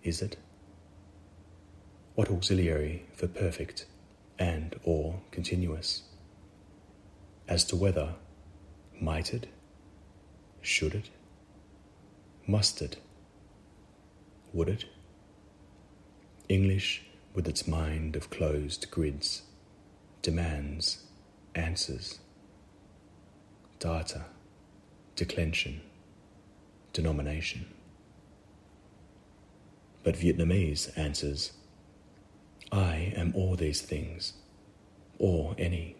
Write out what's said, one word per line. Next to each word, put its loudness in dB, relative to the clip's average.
Is -2
it? -4
What 4
auxiliary 2
for -2
perfect -4
and 0
or 0
continuous? -2
As 4
to -2
whether, 2
might -2
it? -6
Should 0
it? -6
Must 2
it? -6
Would 2
it? -2
English, 4
with 0
its -2
mind 0
of -6
closed -2
grids, -2
demands 0
answers, -4
data, -2
declension, -2
denomination. 0
But 4
Vietnamese 4
answers, -2
"I 2
am 2
all 2
these 0
things, -6
or 4
any. -2